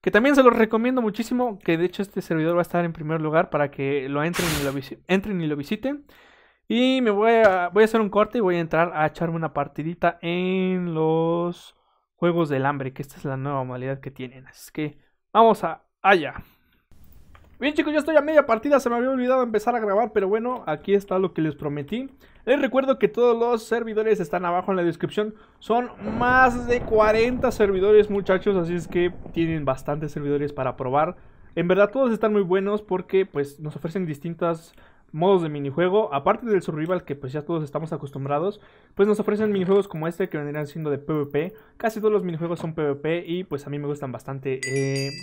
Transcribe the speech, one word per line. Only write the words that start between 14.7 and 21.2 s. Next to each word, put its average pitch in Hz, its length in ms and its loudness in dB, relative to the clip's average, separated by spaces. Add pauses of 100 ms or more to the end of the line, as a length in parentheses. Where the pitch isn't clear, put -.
que 151 260 -6 (360)
vamos 220 300 6
a 160 200 -6 (160)
allá. 170 420 2 (1200)
Bien, 285 120 0
chicos, 302 200 0
ya 302 80 2
estoy 302 160 2
a 294 40 8
media 302 260 4
partida, 247 340 2
se 247 100 -2
me 240 60 0
había 240 120 0
olvidado 254 340 0
empezar 240 340 0
a - 20 0
grabar, 214 340 0
pero 196 160 0
bueno, 226 380 -2
aquí 156 260 -2
está 196 280 0